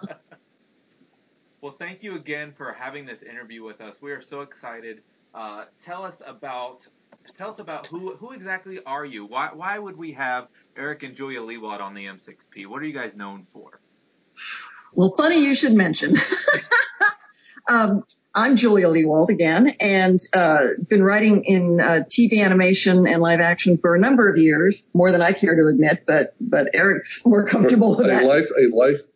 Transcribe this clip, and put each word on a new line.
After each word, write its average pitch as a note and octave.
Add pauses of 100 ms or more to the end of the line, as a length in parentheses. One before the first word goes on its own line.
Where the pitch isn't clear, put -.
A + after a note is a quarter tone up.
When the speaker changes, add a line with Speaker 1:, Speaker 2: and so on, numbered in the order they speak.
Speaker 1:
<laughs> -
Well, C#3
thank F#3
you G3
again D3
for B2+
having C3+
this A#2+
interview A2+
with G#2+
us. G#2+
We C#3+
are C3
so C#3+
excited. A2+ (340)
Uh, G#2+ (200)
tell F3+
us F3+
about, B2+ (500)
tell G#3
us G#3+
about D#3+
who, F#3
who A#3+
exactly F#3+
are C#3+
you? A2
Why, A#2+
why F#3
would G3
we D#3+
have B2+ (300)
Eric D3
and B2+
Julia C3
Lewald A2
on G2
the G2+
M F#2+
six -
P? G2
What A2+
are D#3
you D3+
guys A2
known G2
for? - (1120)
Speaker 2:
Well, F#3+
funny D#4
you C#4
should B3
mention. F3
<laughs> - (1400)
Um, G#3+ (300)
I'm A#3+
Julia G#3
Lewald D#3+
again, F3
and, F#3+ (160)
uh, E3 (280)
been G3+
writing G#3
in, F3
uh, D#3+
T A#3
V G#3+
animation F#3
and E3+
live E3+
action E3+
for E3+
a F3
number A#3
of E3
years, D#3+
more F3+
than F3
I F3
care F3
to D#3
admit, D3+
but, D3+
but -
Eric's -
more G#3
comfortable G#3+
with A#3+
Speaker 3:
A G3+
Speaker 2:
that. B2+
Speaker 3:
life-, D3
a A#2+
life-, C#3